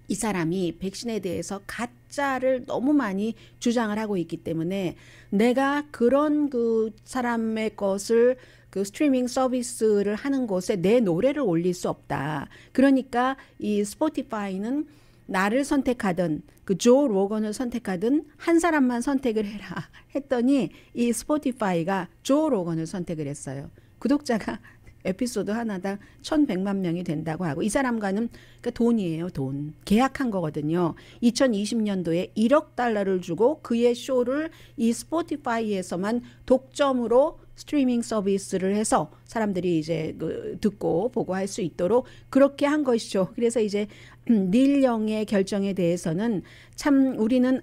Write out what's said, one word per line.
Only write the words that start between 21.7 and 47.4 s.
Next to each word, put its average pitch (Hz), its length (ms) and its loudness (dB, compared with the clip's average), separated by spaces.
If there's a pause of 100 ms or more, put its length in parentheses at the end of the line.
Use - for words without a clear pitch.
조 302 260 2
로건을 170 380 0
선택을 165 400 -6
했어요. 139 440 -10 (280)
구독자가 247 600 -2 (440)
에피소드 196 460 -4
하나당 202 480 -4 (240)
천백만 202 580 0
명이 175 220 -2
된다고 160 420 -4
하고, 143 180 -2
이 226 60 0
사람과는, 226 600 -2 (320)
그러니까 240 100 -6
돈이에요, 185 600 0
돈. 139 440 -6 (100)
계약한 254 460 2
거거든요. 160 640 -2 (280)
이천이십 233 600 0
년도에 185 520 -2
일억 262 420 2
달러를 202 440 0
주고 214 420 0
그의 240 320 2
쇼를 262 560 -2 (260)
이 233 160 2
스포티파이에서만 226 1300 -4 (260)
독점으로 262 920 2 (200)
스트리밍 254 400 0
서비스를 196 760 -2
해서 214 360 0 (140)
사람들이 180 540 -2
이제 160 400 -4
그 - 420 -8
듣고 185 500 0
보고 180 240 -4
할 190 120 -4
수 - 160 -8
있도록 180 440 0 (240)
그렇게 277 340 4
한 294 200 2
것이죠. 220 500 0
그래서 233 260 0
이제, 208 260 -2 (440)
음, 190 200 4
닐 269 320 6
영의 220 440 0
결정에 196 460 0
대해서는 180 720 0 (320)
참 269 440 2
우리는 247 440 2